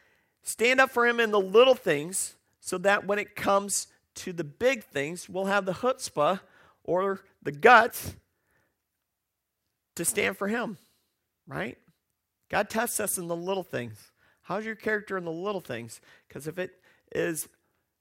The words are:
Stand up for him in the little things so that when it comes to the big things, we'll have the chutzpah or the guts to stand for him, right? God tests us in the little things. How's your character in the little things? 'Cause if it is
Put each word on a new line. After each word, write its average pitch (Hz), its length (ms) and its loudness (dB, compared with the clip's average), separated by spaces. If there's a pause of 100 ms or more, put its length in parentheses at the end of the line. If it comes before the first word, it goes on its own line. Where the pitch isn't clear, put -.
(420)
Stand 254 380 2
up 262 100 4
for 240 160 2
him 233 140 2
in 226 100 2
the 208 100 4
little 226 340 8
things 170 600 -2 (240)
so - 180 -6
that 196 280 2
when 208 120 0
it - 180 -8
comes 196 520 0 (260)
to - 180 -10
the 165 120 -6
big 226 400 -2
things, 147 440 -8
we'll 190 180 -4
have 196 200 0
the 185 80 -2
chutzpah 190 680 -2 (420)
or 190 380 -2 (220)
the 147 100 -6
guts 226 640 6 (1800)
to 170 100 -8
stand 202 320 -2
for 196 120 -6
him, 208 280 -4 (680)
right? 156 320 -10 (720)
God 196 180 0
tests 226 320 -4
us 196 160 -4
in 175 100 -8
the 170 100 -6
little 185 260 -4
things. 120 500 -10 (300)
How's 214 240 -8
your 220 80 -8
character 208 420 -4
in 180 80 -6
the 165 80 -6
little 185 300 -6
things? 117 380 -12 (280)
'Cause 135 180 -14
if 170 120 -10
it - 240 -8 (280)
is 165 380 -4 (520)